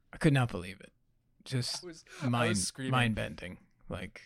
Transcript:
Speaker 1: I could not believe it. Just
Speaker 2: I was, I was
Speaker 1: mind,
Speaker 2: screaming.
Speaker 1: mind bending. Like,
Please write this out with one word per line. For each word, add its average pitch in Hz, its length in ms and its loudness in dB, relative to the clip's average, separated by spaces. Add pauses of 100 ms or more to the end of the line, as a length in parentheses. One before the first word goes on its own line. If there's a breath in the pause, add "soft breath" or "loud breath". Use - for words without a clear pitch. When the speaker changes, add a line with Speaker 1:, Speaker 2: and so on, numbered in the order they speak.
(120)
Speaker 1:
I - 40 -14
could 156 160 6
not 127 180 6
believe 90 300 -8
it. - 120 -20 (520)
Just 123 400 -4
Speaker 2:
I - 20 -12
was, 165 180 -16 (160)
I 151 40 -4
was 123 80 2
Speaker 1:
mind, 120 260 2
Speaker 2:
screaming. 131 340 -4
Speaker 1:
mind 120 220 4
bending. 104 440 -6 (300)
Like, 95 380 -10